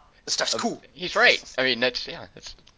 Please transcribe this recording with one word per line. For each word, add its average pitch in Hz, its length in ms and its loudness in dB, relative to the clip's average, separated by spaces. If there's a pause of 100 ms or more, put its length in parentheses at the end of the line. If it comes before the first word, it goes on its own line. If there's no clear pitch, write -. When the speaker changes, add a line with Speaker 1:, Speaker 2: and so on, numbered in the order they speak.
(240)
Speaker 1:
This - 100 -6
stuff's - 200 -2
Speaker 2:
Uh, 113 40 -2
Speaker 1:
cool. 190 240 -2 (100)
Speaker 3:
He's 160 240 -6
right. 214 240 6 (180)
I 127 40 4
mean, 123 180 2
that's, 123 280 0
yeah, 135 260 -12
that's, - 220 -18 (220)